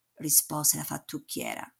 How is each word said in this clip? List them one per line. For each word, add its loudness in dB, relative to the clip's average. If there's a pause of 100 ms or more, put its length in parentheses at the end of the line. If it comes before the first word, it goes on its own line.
(160)
rispose 2
la -6
fattucchiera. -6